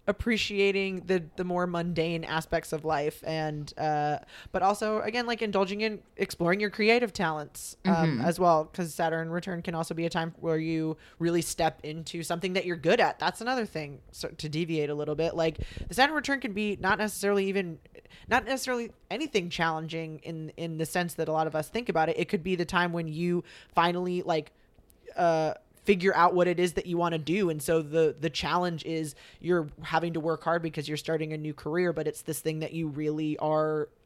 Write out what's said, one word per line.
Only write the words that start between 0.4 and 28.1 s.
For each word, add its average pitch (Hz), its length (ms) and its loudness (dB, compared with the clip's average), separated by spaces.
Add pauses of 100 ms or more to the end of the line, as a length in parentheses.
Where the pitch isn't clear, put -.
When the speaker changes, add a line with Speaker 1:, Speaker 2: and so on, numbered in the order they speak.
Speaker 1:
the, 180 180 2 (120)
the 185 80 -2
more 180 220 0
mundane 170 580 0
aspects 160 500 -2
of 147 100 -4
life 151 420 0
and, 156 520 -4
uh, 151 400 0 (340)
but 175 100 0
also, 214 380 2
again, 233 260 -2
like, 233 140 -2
indulging 202 400 0
in 214 180 -2 (200)
exploring 190 420 0
your 214 80 0
creative 226 440 4
talents, 156 640 -6 (100)
um, 185 80 6
Speaker 2:
Mm-hmm. 160 260 2
Speaker 1:
as 165 180 2
well, 165 280 6
'cause 170 260 -6
Saturn 165 380 0
return 175 320 -4
can 170 120 -4
also 165 200 -4
be 165 100 -2
a 165 60 0
time 165 300 -2
where 160 180 0
you 160 400 -2 (200)
really 170 220 2
step 160 420 -2
into 160 400 -8
something 170 300 -4
that 180 140 0
you're 175 100 -2
good 170 240 4
at. 160 180 2
That's - 220 -2
another 240 240 -2
thing, 147 360 -8 (120)
so, - 160 -8
to 156 200 -10
deviate 151 420 -2
a 147 40 -2
little 147 200 -2
bit. 160 220 -2
Like, 165 220 0 (300)
the 170 60 -8
Saturn 277 200 4
return 277 260 0
can 233 120 -4
be 208 280 -2
not 196 180 2
necessarily 202 480 0
even, 185 320 -2 (500)
not 240 160 2
necessarily 247 480 -4 (180)
anything 208 380 -2
challenging 160 760 -2
in, 160 360 -10
in 165 180 -6
the 160 100 -2
sense 175 280 -2
that 160 140 -2
a 160 40 -2
lot 160 140 2
of 156 100 -6
us 156 140 -4
think - 180 -6
about 160 220 2
it. 151 80 -2
It 131 100 0
could 170 140 -2
be 185 140 -2
the 170 100 0
time 175 260 0
when 165 160 -4
you 175 340 0 (320)
finally, 180 480 2
like, 160 300 0 (640)
uh, 160 380 2 (300)
figure 190 320 4
out 175 180 8
what 180 140 6
it 175 100 2
is 180 140 4
that 175 140 -2
you 170 100 -2
wanna 170 220 2
do. 165 320 2
And 151 120 -4
so 165 200 2
the, 151 360 2